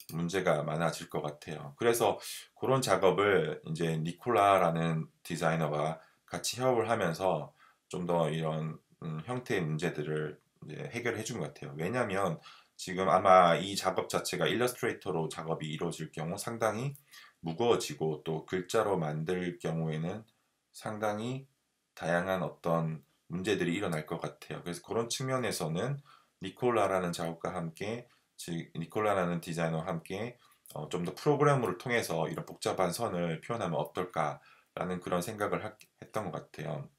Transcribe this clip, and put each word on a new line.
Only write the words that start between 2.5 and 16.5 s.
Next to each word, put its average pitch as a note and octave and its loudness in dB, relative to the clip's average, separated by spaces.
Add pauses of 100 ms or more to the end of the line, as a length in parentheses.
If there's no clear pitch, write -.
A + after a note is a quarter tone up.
그런 B2+ 2
작업을 F#2 4
이제 D#2+ 0
니콜라라는 E2+ 4 (160)
디자이너가 D#2+ 0 (260)
같이 - -6
협업을 A#2+ 2
하면서 F2 0 (360)
좀 F2 -6
더 E2+ 2
이런, D#2 -4 (260)
음, D#2+ -6
형태의 B2 -4
문제들을 D2+ -4 (240)
이제 - -10
해결해 A2+ -4
준 A2+ -6
것 D2 -6
같아요. C#2+ -12
왜냐면 F#2+ -2 (360)
지금 F#2 -2
아마 F#2 8
이 F#2+ -2
작업 - 0
자체가 E2+ 0
일러스트레이터로 G2+ 0
작업이 D#2+ -4
이루어질 D#2+ -4
경우 E2 -6
상당히 A2+ -2 (440)